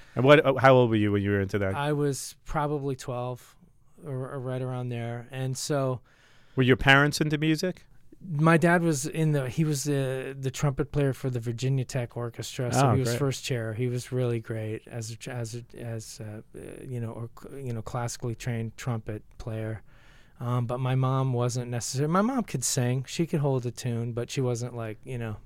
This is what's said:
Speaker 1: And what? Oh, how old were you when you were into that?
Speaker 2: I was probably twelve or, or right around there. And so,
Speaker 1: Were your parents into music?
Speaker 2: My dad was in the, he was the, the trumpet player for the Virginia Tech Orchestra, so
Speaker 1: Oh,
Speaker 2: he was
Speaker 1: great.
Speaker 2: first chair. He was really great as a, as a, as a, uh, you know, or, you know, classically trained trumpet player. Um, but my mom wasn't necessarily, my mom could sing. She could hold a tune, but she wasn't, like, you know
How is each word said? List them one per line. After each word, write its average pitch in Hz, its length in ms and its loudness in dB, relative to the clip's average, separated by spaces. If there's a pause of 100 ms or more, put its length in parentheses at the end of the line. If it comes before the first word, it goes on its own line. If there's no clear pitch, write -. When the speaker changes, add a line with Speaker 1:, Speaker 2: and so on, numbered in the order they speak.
(160)
Speaker 1:
And 123 80 2
what? 147 220 10
Oh, 135 120 4
how 131 160 10
old 123 160 8
were 110 60 4
you 104 160 4
when 101 100 2
you 98 100 0
were 101 100 4
into 98 180 -2
that? 95 160 0
Speaker 2:
I 143 180 -2
was 143 420 -2 (100)
probably 147 500 -2
twelve 123 600 -8 (500)
or, 131 260 -8
or 143 80 -8
right 127 220 -4
around 127 280 -6
there. 117 420 -8
And 131 260 -6
so, 135 420 -2 (560)
Speaker 1:
Were 131 80 2
your 127 140 6
parents 139 420 6
into 151 180 0
music? 156 480 0 (400)
Speaker 2:
My 165 300 4
dad 170 280 4
was 151 220 0
in 156 280 0
the, 135 160 0
he 160 160 2
was 147 180 0
the, 135 560 -2
the 135 100 -4
trumpet 139 440 -2
player 139 180 2
for 131 180 -6
the 123 120 -2
Virginia 123 420 0
Tech 120 320 -6
Orchestra, 120 580 -6
so 131 140 6
Speaker 1:
Oh, 120 60 6
Speaker 2:
he 135 80 4
was 123 80 0
Speaker 1:
great. 120 100 -2
Speaker 2:
first 139 240 -2
chair. 113 300 -4
He 123 140 -2
was 123 260 -6
really 123 260 0
great 110 480 -6
as 117 240 -10 (160)
a, - 20 -8
as 120 260 -8
a, 120 220 -14
as 113 440 -10
a, 107 160 -12 (200)
uh, - 40 -12 (260)
you 123 140 -6
know, 117 280 -8 (140)
or, 135 160 -14
you 131 140 -6
know, 113 80 -6
classically 120 520 -6
trained 117 440 -6
trumpet 113 460 -6 (160)
player. 110 420 -8 (580)
Um, 123 280 -2
but 123 120 -4
my 131 160 0
mom 131 380 2
wasn't 123 360 -2
necessarily, 131 440 -2
my 190 80 4
mom 240 220 0
could 127 200 -6
sing. 127 460 0
She - 160 -2
could 156 160 0
hold 135 240 0
a 120 60 -2
tune, 117 420 -4
but 120 160 -6
she - 100 -4
wasn't, 123 340 -2
like, 110 300 -8
you 131 140 -8
know 113 180 -6 (100)